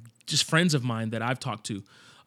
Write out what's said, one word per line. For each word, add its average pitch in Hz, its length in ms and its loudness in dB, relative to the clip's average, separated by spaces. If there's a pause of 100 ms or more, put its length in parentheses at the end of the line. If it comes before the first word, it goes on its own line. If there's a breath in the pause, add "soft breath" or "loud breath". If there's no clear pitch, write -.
(260)
just - 180 2
friends 160 280 4
of 135 100 2
mine 113 280 -2
that 110 100 -4
I've 127 180 -2
talked 107 280 -6
to. 98 160 -6 (440 loud breath)